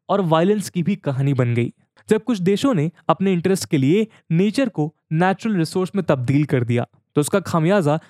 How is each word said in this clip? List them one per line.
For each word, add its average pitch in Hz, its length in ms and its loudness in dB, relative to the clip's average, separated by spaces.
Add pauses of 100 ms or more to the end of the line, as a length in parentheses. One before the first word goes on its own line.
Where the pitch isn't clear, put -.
और 196 120 0
violence 180 480 2
की 175 140 -4
भी 202 120 -2
कहानी 139 380 -2
बन 120 200 0
गई। 117 200 -2 (360)
जब 214 140 2
कुछ 226 160 -2
देशों 202 340 0
ने 160 180 -2 (180)
अपने 190 240 0
interest 180 360 -2
के 160 80 0
लिए 170 300 2 (240)
nature 208 380 0
को 151 260 -6 (160)
natural 185 440 0
resource 175 400 -2
में 185 100 -4
तब्दील 139 400 0
कर 131 180 0
दिया, 120 240 -2 (280)
तो 147 60 2
उसका 196 180 0
खामियाजा 165 580 0 (120)